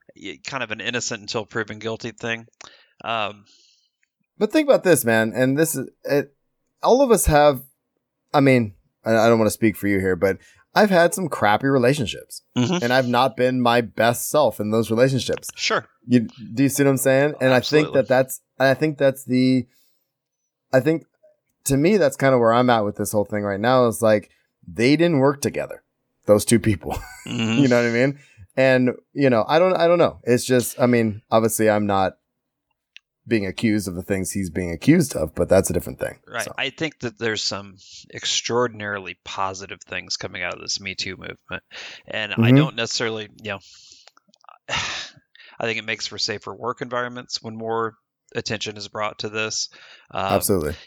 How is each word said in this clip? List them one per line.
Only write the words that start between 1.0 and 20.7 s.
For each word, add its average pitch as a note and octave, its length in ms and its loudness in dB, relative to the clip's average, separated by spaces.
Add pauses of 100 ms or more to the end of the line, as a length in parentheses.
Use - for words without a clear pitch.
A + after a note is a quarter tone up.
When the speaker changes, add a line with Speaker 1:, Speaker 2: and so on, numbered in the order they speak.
Speaker 1:
until G#2 240 -8
proven A2 340 -10
guilty A2 320 -10
thing. A2+ 340 -8 (580)
Um, G#2 420 -6 (920)
Speaker 2:
But G#3+ 140 -2
think D#4 180 2
about G#3+ 140 4
this, E3 220 4
man. A2 300 2
And C3 220 0
this D#3 180 0
is, C3 140 -8 (140)
it, C#3+ 320 -2 (480)
all A#3 180 4
of C4+ 100 2
us G3 160 2
have, D3 360 4 (680)
I D3 80 4
mean, B2 320 4 (320)
I, A2+ 100 2
I A2+ 140 4
don't A#2 100 6
wanna G#2+ 120 2
speak G#2+ 260 0
for G2+ 100 -6
you G2+ 120 0
here, F#2 180 0
but F#2+ 200 0 (380)
I've G3+ 140 6
had E3+ 240 4
some F3+ 160 -6
crappy G#2+ 380 0
relationships, C3+ 760 0 (160)
Speaker 1:
Mm-hmm. F3 260 0
Speaker 2:
and A#2+ 80 0
I've B2+ 160 2
not B2 300 0
been B2+ 240 0
my A#2+ 200 4
best A2+ 480 -2
self C#3+ 300 0
in G#2+ 120 -4
those A2 200 0
relationships. A#2+ 640 0
Speaker 1:
Sure. - 320 -4 (180)
Speaker 2:
You, B2 220 2 (260)
do A#2+ 100 0
you C3+ 60 4
see C#3 140 0
what C#3 60 4
I'm C3+ 80 2
saying? C#3 420 2
And C3 140 4
I B2+ 80 4
think D3+ 260 2
Speaker 1:
Absolutely. C3+ 140 0
Speaker 2:
that - 80 -2
that's, C3 320 0 (180)
I C3+ 140 4
think D3+ 240 -2
that's C3+ 260 0
the, B2+ 440 2 (1080)